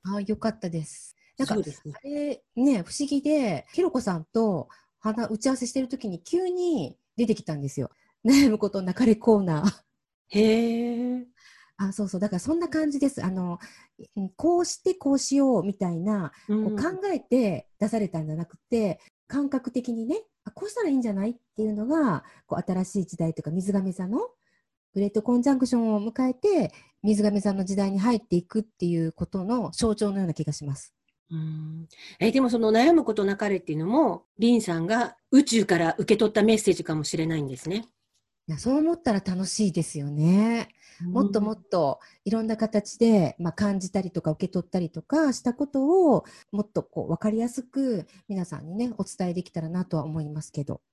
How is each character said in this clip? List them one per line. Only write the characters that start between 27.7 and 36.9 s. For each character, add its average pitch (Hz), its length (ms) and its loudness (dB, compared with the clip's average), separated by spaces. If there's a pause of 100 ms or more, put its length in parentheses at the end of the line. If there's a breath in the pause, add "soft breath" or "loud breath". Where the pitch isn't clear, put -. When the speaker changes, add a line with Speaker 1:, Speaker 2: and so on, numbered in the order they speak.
Speaker 1:
代 196 160 0
に 196 80 0
入 226 180 2
っ - 40 -2
て - 140 -2
い 175 80 2
く 220 180 -4
っ - 20 -10
て - 220 -8
い 165 200 0
う 160 60 -2
こ - 140 -6
と 185 180 -6
の 208 280 -2
象 214 240 0
徴 208 160 0
の 196 80 -2
よ 190 60 0
う - 20 -2
な 156 60 -2
気 160 100 -4
が 151 100 -4
し - 120 -10
ま 139 100 -4
す。 - 180 -20 (380)
Speaker 2:
う 165 40 -8
ん。 156 520 -8 (320 loud breath)
え、 220 120 2
で 269 100 2
も 247 80 2
そ 233 100 0
の 220 120 4
悩 254 220 8
む 311 100 6
こ 214 100 -2
と 208 120 0
な 196 100 0
か 208 140 -2
れ 190 80 0
っ 180 40 -4
て 165 120 -6
い - 20 -2
う 156 40 -2
の 160 80 -2
も、 262 380 2 (120)
リ 233 160 4
ン 226 80 4
さ 170 160 -2
ん 165 80 -2
が 233 320 -2 (140)
宇 285 120 8
宙 226 220 2
か 170 120 2
ら 165 200 2
受 208 160 2
け 208 40 6
取 214 120 4
っ 214 40 -4
た 208 100 4
メ 220 120 6
ッ - 20 0
セ 208 140 2
ー - 20 4
ジ 156 100 -2
か 160 100 -4